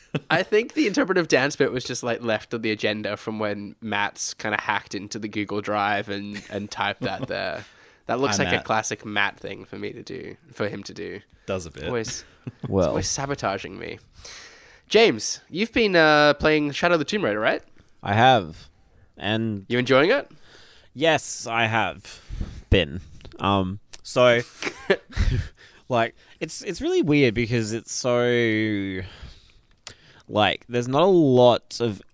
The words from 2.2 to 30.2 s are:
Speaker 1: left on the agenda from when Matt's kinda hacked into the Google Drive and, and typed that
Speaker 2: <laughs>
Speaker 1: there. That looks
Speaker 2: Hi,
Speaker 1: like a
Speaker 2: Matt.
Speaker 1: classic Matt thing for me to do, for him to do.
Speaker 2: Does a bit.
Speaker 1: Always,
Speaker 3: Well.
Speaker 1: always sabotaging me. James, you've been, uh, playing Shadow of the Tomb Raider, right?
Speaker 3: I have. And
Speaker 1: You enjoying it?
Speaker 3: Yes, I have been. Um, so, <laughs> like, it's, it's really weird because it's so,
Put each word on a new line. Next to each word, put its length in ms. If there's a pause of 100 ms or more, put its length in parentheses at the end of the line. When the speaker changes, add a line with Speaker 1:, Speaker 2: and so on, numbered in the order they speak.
Speaker 1:
left 320
on 80
the 80
agenda 460
from 240
when 400
Matt's 540
kinda 260
hacked 340
into 240
the 80
Google 340
Drive 480
and, 400
and 220
typed 300
that 260
Speaker 2:
<laughs> 0
Speaker 1:
there. 380 (420)
That 140
looks 180
Speaker 2:
Hi, 60
Speaker 1:
like 80
a 60
Speaker 2:
Matt. 60
Speaker 1:
classic 400
Matt 360
thing 240
for 140
me 140
to 100
do, 340 (160)
for 160
him 160
to 100
do. 260 (260)
Speaker 2:
Does 200
a 40
bit. 140
Speaker 1:
Always, 400 (440)
Speaker 3:
Well. 200
Speaker 1:
always 200
sabotaging 680
me. 200 (920)
James, 600
you've 240
been, 220
uh, 400
playing 380
Shadow 220
of 40
the 60
Tomb 200
Raider, 140
right? 240 (400)
Speaker 3:
I 120
have. 540 (480)
And 520
Speaker 1:
You 100
enjoying 320
it? 180 (640)
Speaker 3:
Yes, 540
I 200
have 540 (480)
been. 320 (380)
Um, 400 (240)
so, 380 (760)
<laughs> 760
like, 280 (240)
it's, 220
it's 180
really 220
weird 320
because 380
it's 200
so, 1080 (1300)